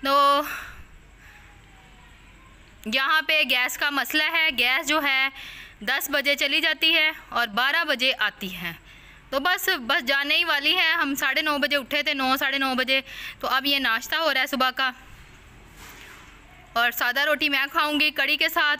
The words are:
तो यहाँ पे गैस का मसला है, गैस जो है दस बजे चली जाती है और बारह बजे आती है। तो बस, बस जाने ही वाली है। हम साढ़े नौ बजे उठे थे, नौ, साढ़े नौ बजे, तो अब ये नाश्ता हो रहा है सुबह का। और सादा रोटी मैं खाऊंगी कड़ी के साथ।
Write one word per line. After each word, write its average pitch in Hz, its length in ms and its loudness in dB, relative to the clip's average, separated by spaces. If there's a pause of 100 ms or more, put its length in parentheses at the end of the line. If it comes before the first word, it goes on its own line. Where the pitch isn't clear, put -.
तो 285 400 4 (2500)
यहाँ 269 340 2
पे 311 240 2
गैस 254 320 0
का 294 140 0
मसला 285 320 0
है, 320 280 2
गैस 254 360 0
जो 302 120 2
है 269 320 0 (520)
दस 262 280 -2
बजे 285 240 2
चली 285 260 0
जाती 320 300 2
है 320 220 2 (200)
और 233 140 0
बारह 262 360 0
बजे 262 280 0
आती 208 360 -4
है। 175 320 -10 (520)
तो 269 80 0
बस, 359 300 0
बस 294 320 0
जाने 277 340 0
ही 339 80 2
वाली 302 280 2
है। 330 220 2
हम 294 220 0
साढ़े 269 260 0
नौ 302 160 0
बजे 285 180 0
उठे 285 280 -2
थे, 302 100 -2
नौ, 269 240 0
साढ़े 269 200 -2
नौ 269 180 0
बजे, 262 280 0 (380)
तो 254 60 -4
अब 262 180 0
ये 277 140 2
नाश्ता 247 380 -2
हो 320 140 2
रहा 269 100 2
है 269 60 -2
सुबह 254 240 0
का। 254 220 -2 (1800)
और 240 140 4
सादा 247 320 0
रोटी 294 260 2
मैं 277 200 0
खाऊंगी 302 420 0
कड़ी 294 260 0
के 320 120 2
साथ। 302 300 0